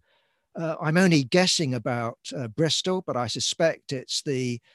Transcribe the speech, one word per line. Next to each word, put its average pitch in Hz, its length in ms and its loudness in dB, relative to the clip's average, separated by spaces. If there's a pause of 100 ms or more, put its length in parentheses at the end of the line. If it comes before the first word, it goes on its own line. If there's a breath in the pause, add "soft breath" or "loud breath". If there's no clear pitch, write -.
(560)
Uh, 160 260 -4
I'm 156 160 2
only 170 260 6
guessing 131 520 2
about, 120 420 -4 (180)
uh, 127 120 -6
Bristol, 165 580 0
but 139 100 -4
I 120 120 -2
suspect - 640 -2
it's - 300 -6
the, 127 360 -2 (160 soft breath)